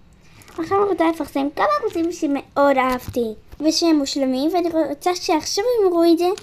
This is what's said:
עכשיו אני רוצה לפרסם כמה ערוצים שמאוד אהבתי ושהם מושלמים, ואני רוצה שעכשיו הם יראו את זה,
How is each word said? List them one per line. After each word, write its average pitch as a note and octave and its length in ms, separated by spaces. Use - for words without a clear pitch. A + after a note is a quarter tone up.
עכשיו F#4+ 260
אני G4+ 60
רוצה E4 200
לפרסם C#4+ 460
כמה G4 120
ערוצים F4+ 300
שמאוד C#4+ 680
אהבתי B3+ 560
ושהם D#4+ 360
מושלמים, C#4 580
ואני F4 160
רוצה F4+ 260
שעכשיו F4+ 480
הם A#4 240
יראו E4+ 260
את D#4+ 40
זה, F4 120